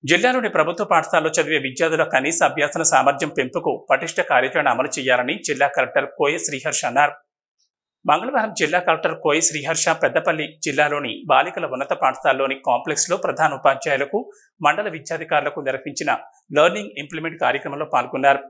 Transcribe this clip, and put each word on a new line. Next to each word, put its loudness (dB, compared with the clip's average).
జిల్లాలోని 2
ప్రభుత్వ 2
పాఠశాలలో 2
చదివే 0
విద్యార్థుల 0
కనీస 0
అభ్యసన 0
సామర్థ్యం 2
పెంపుకు -2
పటిష్ట 0
కార్యాచరణ 2
అమలు -2
చేయాలని 0
జిల్లా 0
కలెక్టర్ 0
కోయ 2
శ్రీహర్ష -4
అన్నారు. 2
మంగళవారం 0
జిల్లా 2
కలెక్టర్ 0
కోయ 4
శ్రీహర్ష -2
పెద్దపల్లి 0
జిల్లాలోని 0
బాలికల 2
ఉన్నత -4
పాఠశాలలోని 0
కాంప్లెక్స్లో 0
ప్రధాన 0
ఉపాధ్యాయులకు, 0
మండల 0
విద్యాధికారులకు -4
నిర్వహించిన -6
లెర్నింగ్ 2
ఇంప్లిమెంట్ -10
కార్యక్రమంలో -2
పాల్గొన్నారు. 2